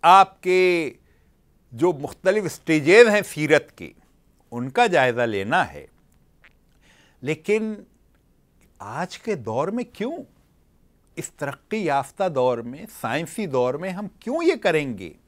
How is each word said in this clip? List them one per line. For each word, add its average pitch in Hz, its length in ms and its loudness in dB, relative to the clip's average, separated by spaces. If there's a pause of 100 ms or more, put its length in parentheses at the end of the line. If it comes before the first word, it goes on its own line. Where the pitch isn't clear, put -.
आपके 185 920 4 (760)
जो 160 220 0
मुख्तलिफ 185 540 -2
स्टेजेस 165 600 6
हैं 208 160 2
सीरत 151 440 0 (100)
के, 82 120 -16 (640)
उनका 135 360 -2
जायज़ा 127 360 2
लेना 113 400 -2
है। 73 220 -14 (1400)
लेकिन 208 540 -4 (1040)
आज 135 360 -10
के 214 200 -6
दौर 123 340 -4
में 233 160 -6
क्यों, 247 260 -8 (1040)
इस - 220 -12
तरक्की 165 500 -6
याफ्ता 143 420 -2
दौर 127 320 0
में, 139 240 -14
साइंसी 160 600 -6
दौर 127 280 0
में 180 140 -8
हम 190 200 -10 (120)
क्यों 294 200 -4
ये 339 160 2
करेंगे? 127 560 -2 (140)